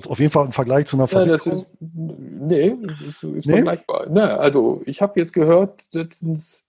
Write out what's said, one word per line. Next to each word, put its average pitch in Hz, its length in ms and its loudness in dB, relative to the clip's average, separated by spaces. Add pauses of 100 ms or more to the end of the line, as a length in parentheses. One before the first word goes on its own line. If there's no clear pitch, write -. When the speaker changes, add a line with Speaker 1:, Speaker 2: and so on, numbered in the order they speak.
(100)
Speaker 1:
auf 113 80 -6
jeden 147 140 4
Fall 143 140 4
im 127 60 -10
Vergleich 135 340 0
zu - 100 -4
einer 135 100 4
Speaker 2:
Ja, 190 180 2
das 160 200 2
Speaker 1:
Versicherung. 170 180 -2
Speaker 2:
ist, - 40 -20 (140)
nee, 160 960 -2 (320)
ist, - 140 -16
ist 151 240 -8
Speaker 1:
Nee? 147 60 2
Speaker 2:
vergleichbar. 170 580 0
Na, 180 280 2
also 143 480 2
ich - 140 -10
hab 202 160 0
jetzt 165 160 -2
gehört, 175 600 2
letztens, 165 760 -8